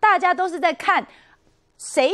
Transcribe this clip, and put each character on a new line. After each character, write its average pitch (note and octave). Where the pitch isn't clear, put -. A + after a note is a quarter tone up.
大 G#4
家 F4+
都 F#4
是 E4+
在 D#4
看 E4
谁 C#4